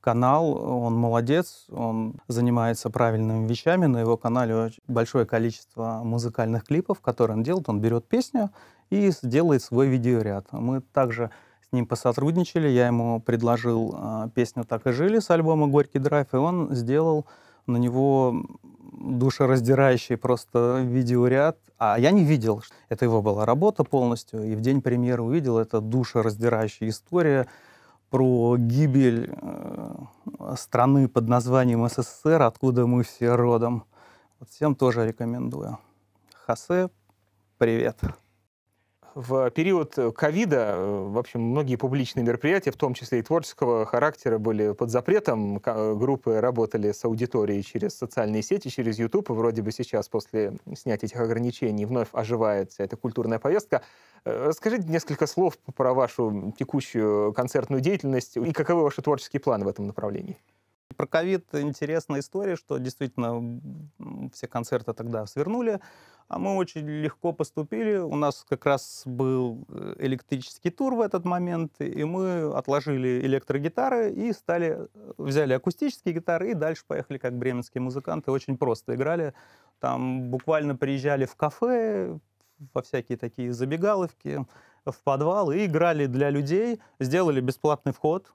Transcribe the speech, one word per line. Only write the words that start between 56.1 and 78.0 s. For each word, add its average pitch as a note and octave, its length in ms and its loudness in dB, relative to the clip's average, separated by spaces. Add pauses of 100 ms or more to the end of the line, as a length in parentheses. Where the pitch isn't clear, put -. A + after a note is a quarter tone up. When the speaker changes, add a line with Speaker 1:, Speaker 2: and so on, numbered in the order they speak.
Speaker 2:
текущую G#2+ 760 0
концертную C3 480 -2
деятельность C#3 560 -2
и D3+ 140 -2
каковы E3+ 300 0
ваши C#3+ 200 0
творческие C#3 380 -2
планы G#2 260 0
в - 20 0
этом G#2 200 -6
направлении? - 500 -8 (580)
Speaker 1:
Про - 100 -4
ковид F3 460 -2
интересная D3 680 -4
история, F#3+ 360 -6
что C#3 220 -8
действительно, B2+ 480 -6
м, C3+ 1080 -10
все - 140 -16
концерты A#2 460 -6
тогда A2+ 340 -8
свернули, G#3 540 -4 (480)
а - 100 -8
мы F#3+ 180 -2
очень D#3+ 300 -4
легко D3+ 460 -4
поступили. G#3 640 -4
У E3 180 -4
нас D3 340 -2
как - 180 -4
раз - 400 -2
был, B2+ 640 -2
э, - 300 -12
электрический C3 720 -6
тур C4 240 -2
в A#3 60 -2
этот G3 240 -2
момент, F3 560 -2
и - 240 -6
мы F3 500 -4
отложили C3 680 -2
электрогитары E3 920 -2
и A3 200 -4
стали, E3+ 600 -2
э, - 240 -20
взяли C#3+ 360 0
акустические F#3 600 -4
гитары E3+ 360 -4
и A#3 40 -2
дальше D#3 320 -4
поехали C#3+ 320 -8
как B2 180 -6
бременские B2 460 -4
музыканты. C#3 480 -6